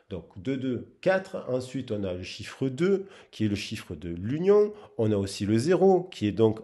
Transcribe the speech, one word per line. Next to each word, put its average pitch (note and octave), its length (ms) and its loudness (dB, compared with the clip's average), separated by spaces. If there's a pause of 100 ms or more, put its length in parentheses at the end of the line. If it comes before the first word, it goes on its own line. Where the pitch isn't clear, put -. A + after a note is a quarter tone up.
Donc, F2 140 -10 (140)
deux B2 180 -4
deux B2+ 320 -4 (140)
quatre. F#3+ 480 0
Ensuite, B2+ 420 -4
on G#2 140 -4
a F#2 80 -2
le F#2 100 -8
chiffre - 460 -6
deux, F#3 380 0 (220)
qui - 140 -4
est G#2+ 60 2
le G2+ 60 0
chiffre G2+ 380 -8
de D#2+ 140 -10
l'union. E3 640 2 (260)
On A2 140 2
a G#2 60 2
aussi G2 280 -2
le G#2+ 120 4
zéro, F3+ 460 4
qui - 240 -4
est G2+ 40 2
donc A2 320 4